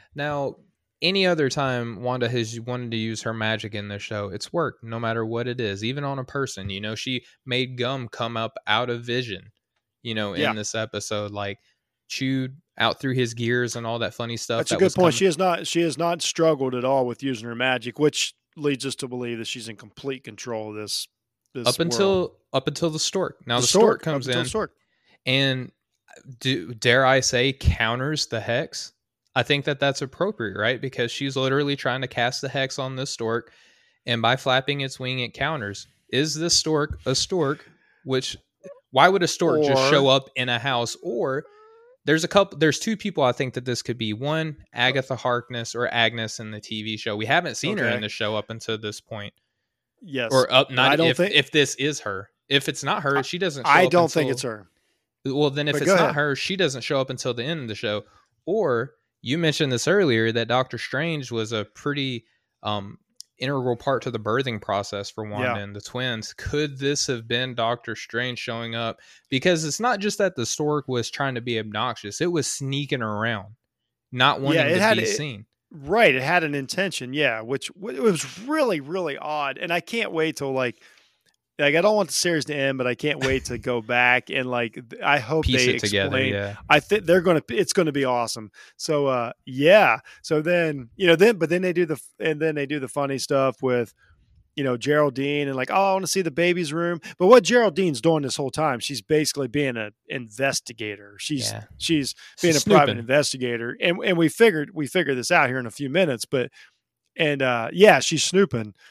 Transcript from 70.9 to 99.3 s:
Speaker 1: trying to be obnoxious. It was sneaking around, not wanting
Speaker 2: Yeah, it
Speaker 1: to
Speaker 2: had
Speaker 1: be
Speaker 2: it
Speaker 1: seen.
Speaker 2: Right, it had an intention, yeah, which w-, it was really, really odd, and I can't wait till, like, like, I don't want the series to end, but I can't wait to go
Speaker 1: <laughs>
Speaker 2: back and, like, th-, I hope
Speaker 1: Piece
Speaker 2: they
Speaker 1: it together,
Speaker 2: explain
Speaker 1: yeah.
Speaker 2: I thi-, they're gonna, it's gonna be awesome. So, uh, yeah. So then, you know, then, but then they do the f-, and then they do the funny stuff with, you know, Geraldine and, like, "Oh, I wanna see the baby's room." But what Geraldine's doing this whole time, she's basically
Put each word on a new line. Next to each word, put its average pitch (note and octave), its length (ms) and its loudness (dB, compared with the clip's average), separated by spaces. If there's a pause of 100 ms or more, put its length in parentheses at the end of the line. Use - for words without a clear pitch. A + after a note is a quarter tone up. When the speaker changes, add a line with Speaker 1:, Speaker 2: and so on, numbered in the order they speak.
Speaker 1:
trying C3+ 260 -4
to A#2+ 60 -6
be A#2+ 160 -2
obnoxious. G#2+ 640 -4
It F3 100 0
was D#3+ 160 0
sneaking C#3 540 -4
around, G#2+ 540 -4 (560)
not B2+ 280 4
wanting D#3 220 2
Speaker 2:
Yeah, C#3+ 60 2
it E3 80 2
Speaker 1:
to F#3 60 2
Speaker 2:
had A3 160 4
Speaker 1:
be - 60 2
Speaker 2:
it - 40 0
Speaker 1:
seen. G#2+ 380 -4 (260)
Speaker 2:
Right, E3+ 420 4
it B2+ 80 0
had E3 220 2
an D3 100 -2
intention, C#3 600 -4
yeah, C3 280 2
which B2 320 -4
w-, B3 240 -10
it C4 60 -2
was D#3 380 0
really, B3+ 380 0
really D#3 380 -4
odd, D3 400 -4
and E3+ 160 -4
I F3 60 2
can't A3 320 -4
wait D#3+ 260 0
till, C#3 160 -4
like, B2+ 260 -2 (800)
like, C#3+ 160 4
I E3 60 4
don't G#3+ 140 4
want G3 140 0
the - 60 -4
series E3 300 0
to D3 100 -4
end, C3+ 240 0
but B2 80 0
I B2 80 0
can't D3 240 -2
wait C3 260 0
to A#2+ 140 -6
go B2 220 -2
Speaker 1:
<laughs> - 0 -
Speaker 2:
back B2 500 4
and, B2+ 180 -4
like, A#2+ 240 -2
th-, A#2+ 300 -16
I C#3+ 160 6
hope C#3+ 260 -2
Speaker 1:
Piece B2+ 200 2
Speaker 2:
they B2+ 100 2
Speaker 1:
it B2 40 -4
together, G2+ 380 0
Speaker 2:
explain C3 160 0
Speaker 1:
yeah. G2+ 220 -6 (140)
Speaker 2:
I D3+ 100 6
thi-, G#3 200 0
they're F3 220 4
gonna, E3 280 2
it's G#3+ 240 -2
gonna D#3+ 180 2
be C#3 140 -2
awesome. A#2 460 -4 (260)
So, D3 300 -2
uh, A#2+ 260 -2 (120)
yeah. C#3+ 540 6 (240)
So D#3 180 0
then, D#3 540 0
you G3 120 -2
know, E3+ 80 8
then, G3+ 220 6
but D#3+ 120 0
then F3+ 140 0
they F#3 100 0
do F3 140 2
the D#3 60 -2
f-, - 160 -10 (100)
and D#3+ 200 -2
then D#3+ 160 0
they C#3+ 120 -4
do D3 120 -4
the C3 80 -6
funny C#3 320 -4
stuff C3+ 440 0
with, B2 300 0 (600)
you C#3 80 -4
know, B2+ 140 0
Geraldine C#3+ 720 0
and, C3+ 80 -4
like, C3 160 -2
"Oh, - 20 0 (180)
I - 20 2
wanna F#3+ 140 -2
see G3 160 0
the E3 80 -4
baby's E3+ 420 0
room." E3+ 260 -2 (200)
But F3+ 80 6
what A#3 160 10
Geraldine's F3 580 2
doing D#3+ 220 4
this B2+ 120 -4
whole C3+ 160 -4
time, C#3+ 280 0
she's B2 240 -6
basically D3 440 0